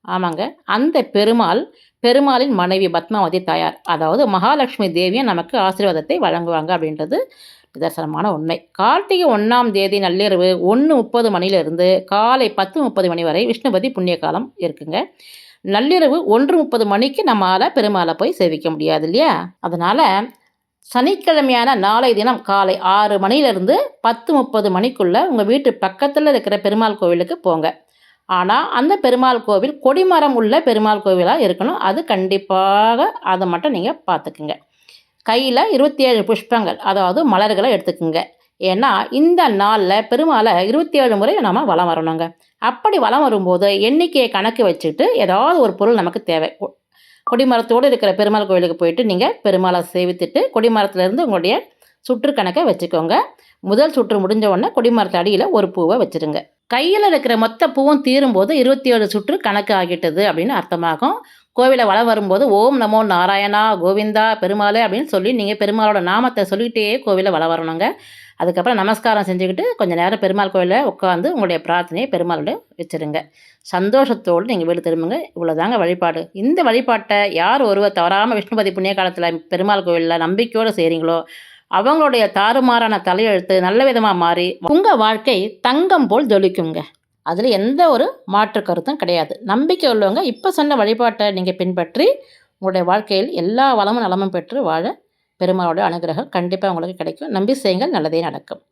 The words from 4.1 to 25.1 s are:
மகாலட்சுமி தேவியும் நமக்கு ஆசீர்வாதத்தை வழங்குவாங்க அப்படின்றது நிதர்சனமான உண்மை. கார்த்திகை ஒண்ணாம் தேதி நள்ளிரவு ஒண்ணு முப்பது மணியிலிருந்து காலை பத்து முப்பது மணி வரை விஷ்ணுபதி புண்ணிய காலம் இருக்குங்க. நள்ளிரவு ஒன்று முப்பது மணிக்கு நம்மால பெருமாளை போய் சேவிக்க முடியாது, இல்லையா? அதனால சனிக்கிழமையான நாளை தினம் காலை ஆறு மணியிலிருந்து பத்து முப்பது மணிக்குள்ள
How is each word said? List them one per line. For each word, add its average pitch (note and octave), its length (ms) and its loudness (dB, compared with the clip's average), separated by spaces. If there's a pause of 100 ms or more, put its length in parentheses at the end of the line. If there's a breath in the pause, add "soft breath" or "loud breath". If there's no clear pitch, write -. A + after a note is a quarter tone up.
மகாலட்சுமி A3 640 0
தேவியும் F#3 340 -2
நமக்கு F3 320 -4
ஆசீர்வாதத்தை F#3+ 640 0
வழங்குவாங்க E3+ 540 -2
அப்படின்றது D#3+ 440 -4 (640 loud breath)
நிதர்சனமான E3 540 -4
உண்மை. D#3+ 380 -6
கார்த்திகை F4 540 0
ஒண்ணாம் A#3 460 2
தேதி G3 280 0
நள்ளிரவு F#3 500 2 (200)
ஒண்ணு C4 180 2
முப்பது A#3 440 2
மணியிலிருந்து F3+ 760 0
காலை A3 480 0
பத்து F#3+ 280 -2
முப்பது G3 260 0
மணி E3+ 160 -2
வரை E3 220 0
விஷ்ணுபதி A#3+ 460 -2
புண்ணிய F3+ 280 -4
காலம் E3 380 -4
இருக்குங்க. D#3+ 460 -6 (600 loud breath)
நள்ளிரவு C#4+ 600 2
ஒன்று C4+ 320 2
முப்பது B3 280 0
மணிக்கு B3 380 -2
நம்மால G3+ 500 2
பெருமாளை G3 400 0
போய் A3+ 180 -2
சேவிக்க D#3+ 380 -2
முடியாது, D#3 340 -2
இல்லையா? F3+ 460 0 (100)
அதனால F#3+ 640 0 (680)
சனிக்கிழமையான C4+ 840 2
நாளை A3+ 380 2
தினம் G#3+ 280 0
காலை G3 360 0
ஆறு G3+ 420 2
மணியிலிருந்து B3 840 0
பத்து A#3 320 -2
முப்பது G#3+ 460 0
மணிக்குள்ள A3 460 0